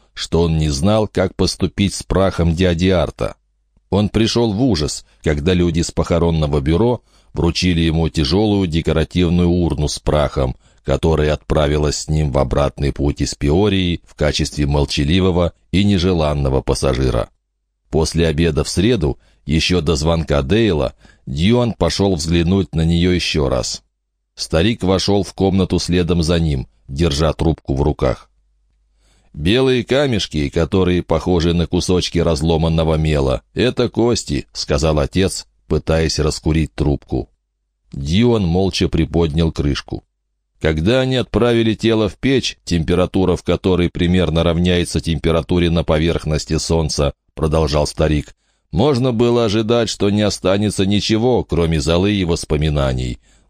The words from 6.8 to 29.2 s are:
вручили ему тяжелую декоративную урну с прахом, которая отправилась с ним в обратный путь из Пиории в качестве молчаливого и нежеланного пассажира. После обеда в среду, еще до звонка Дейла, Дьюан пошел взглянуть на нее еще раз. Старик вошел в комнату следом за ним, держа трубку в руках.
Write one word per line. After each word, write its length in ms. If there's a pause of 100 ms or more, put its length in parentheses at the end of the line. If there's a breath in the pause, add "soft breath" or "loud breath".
вручили 480
ему 280
тяжелую 580
декоративную 840
урну 380
с 120
прахом, 580 (260 soft breath)
которая 500
отправилась 640
с 120
ним 220
в 60
обратный 540
путь 300
из 140
Пиории 720
в 100
качестве 500
молчаливого 880 (180)
и 140
нежеланного 760
пассажира. 680 (600)
После 380
обеда 360
в 60
среду, 480 (280)
еще 360
до 140
звонка 460
Дейла, 540 (300 soft breath)
Дьюан 480
пошел 420
взглянуть 600
на 60
нее 300
еще 360
раз. 360 (560)
Старик 440
вошел 400
в 100
комнату 460
следом 440
за 160
ним, 280 (200)
держа 460
трубку 400
в 80
руках. 480 (1040)